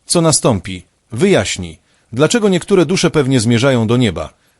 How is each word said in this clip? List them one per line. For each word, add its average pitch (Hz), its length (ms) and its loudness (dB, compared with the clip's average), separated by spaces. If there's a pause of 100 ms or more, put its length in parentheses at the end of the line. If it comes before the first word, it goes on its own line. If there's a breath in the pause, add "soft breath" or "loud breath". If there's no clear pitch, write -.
co 175 160 -2
nastąpi, 110 600 -2 (280)
wyjaśni, 110 680 -2 (360)
dlaczego 160 360 0
niektóre 180 360 2
dusze 170 240 0
pewnie 135 300 0
zmierzają 117 480 0
do 117 100 0
nieba, 82 360 -2 (260)